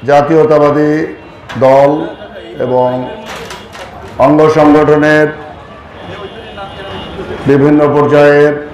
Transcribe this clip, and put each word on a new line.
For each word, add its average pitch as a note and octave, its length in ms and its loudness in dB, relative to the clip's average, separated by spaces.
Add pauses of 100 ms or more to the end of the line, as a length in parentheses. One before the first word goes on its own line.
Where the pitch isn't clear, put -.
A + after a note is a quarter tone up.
জাতীয়তাবাদী D3+ 1000 2 (540)
দল C#3+ 480 2 (520)
এবং B2+ 500 -2 (1080)
অঙ্গ D3+ 320 4
সংগঠনের D3+ 760 4 (2250)
বিভিন্ন D3 460 4
পর্যায়ের D3 800 2